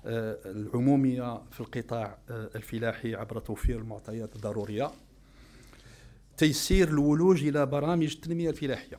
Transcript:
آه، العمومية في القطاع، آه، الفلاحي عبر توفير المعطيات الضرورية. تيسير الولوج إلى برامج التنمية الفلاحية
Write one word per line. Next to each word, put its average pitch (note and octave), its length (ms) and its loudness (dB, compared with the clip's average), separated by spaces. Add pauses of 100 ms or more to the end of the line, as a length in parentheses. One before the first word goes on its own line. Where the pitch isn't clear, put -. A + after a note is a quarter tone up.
آه، A2 400 -4
العمومية B2 960 2 (100)
في - 80 -16
القطاع، A2+ 580 -6 (120)
آه، A2 260 -10
الفلاحي A2+ 600 -4
عبر A2 240 -8
توفير A2+ 400 -2
المعطيات A2 560 -10
الضرورية. G#2+ 560 -4 (1500)
تيسير D#3+ 500 4
الولوج D3+ 560 4
إلى C#3+ 220 2
برامج D#3 480 0
التنمية E3+ 360 -2
الفلاحية - 500 -4